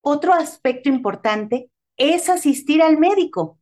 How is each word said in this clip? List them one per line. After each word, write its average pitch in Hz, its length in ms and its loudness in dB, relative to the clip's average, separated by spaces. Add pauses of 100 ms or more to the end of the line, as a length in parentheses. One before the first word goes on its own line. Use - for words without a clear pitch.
Otro 294 320 0
aspecto 285 560 -2
importante 220 800 -4 (280)
es 339 320 0
asistir 311 520 0
al 311 140 4
médico. 311 640 0